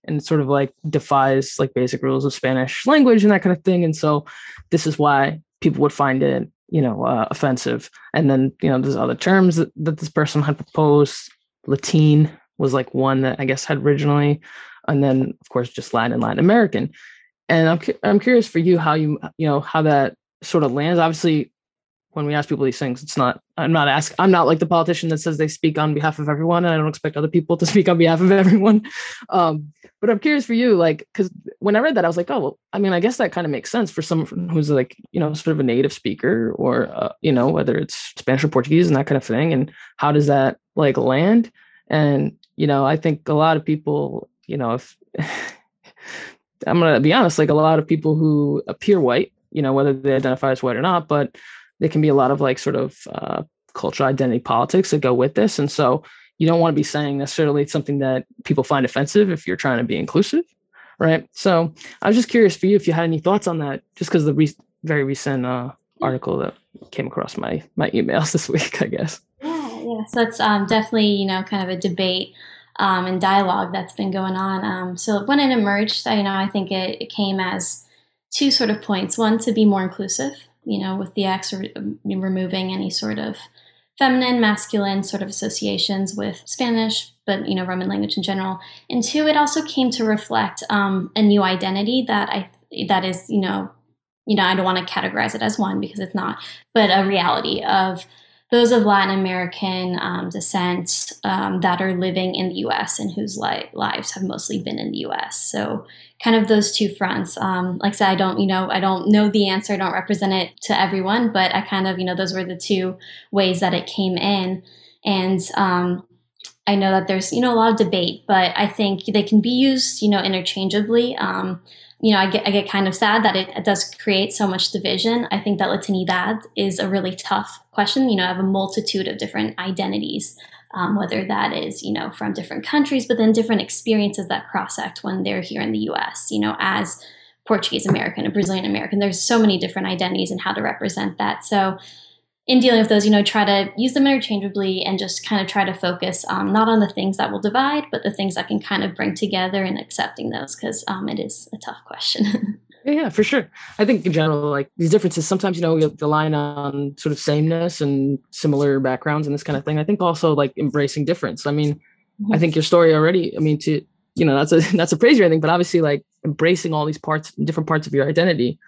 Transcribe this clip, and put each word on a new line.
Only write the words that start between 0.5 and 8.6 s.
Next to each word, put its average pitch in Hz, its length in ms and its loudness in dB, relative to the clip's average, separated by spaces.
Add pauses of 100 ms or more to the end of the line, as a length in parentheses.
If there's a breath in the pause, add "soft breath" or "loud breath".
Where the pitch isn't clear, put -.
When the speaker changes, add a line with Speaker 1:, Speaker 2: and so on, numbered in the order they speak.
Speaker 1:
defies, 135 720 0
like, 135 160 -2
basic 127 260 -2
rules 135 240 -2
of 139 80 -2
Spanish 131 540 -2
language 254 360 6
and 208 80 8
that 190 120 4
kind 180 120 4
of - 80 -14
thing. 180 200 2
And 160 120 0
so 151 300 0 (460 loud breath)
this 156 160 2
is 151 100 -2
why 147 440 2 (200)
people 151 200 2
would 143 120 2
find 135 300 0
it, 131 260 0 (200)
you 160 120 2
know, 117 240 0
uh, 123 240 0
offensive. 123 640 -2 (240 loud breath)
And 147 160 4
then, 131 200 2 (120)